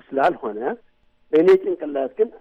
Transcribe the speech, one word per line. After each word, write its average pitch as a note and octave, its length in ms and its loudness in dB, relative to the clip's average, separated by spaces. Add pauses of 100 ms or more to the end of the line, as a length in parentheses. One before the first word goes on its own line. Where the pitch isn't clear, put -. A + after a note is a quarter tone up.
ስላልሆነ C3+ 580 -4 (720)
በእኔ E3 160 4 (100)
ጭንቅላት D#3 560 -6
ግን A3 140 0 (120)